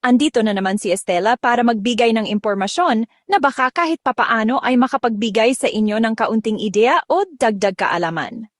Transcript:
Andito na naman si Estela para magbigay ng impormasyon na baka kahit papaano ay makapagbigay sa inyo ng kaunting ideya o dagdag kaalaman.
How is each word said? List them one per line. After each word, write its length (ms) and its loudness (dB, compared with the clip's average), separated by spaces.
Andito 400 2
na 80 0
naman 240 -2
si 160 -2
Estela 480 0
para 240 2
magbigay 480 2
ng 160 -2
impormasyon 800 -2
na 160 0
baka 320 0
kahit 320 -2
papaano 560 0
ay 160 0
makapagbigay 800 0
sa 80 -6
inyo 400 0
ng 80 0
kaunting 480 -2
ideya 480 2
o 160 2
dagdag 480 -2
kaalaman. 880 -4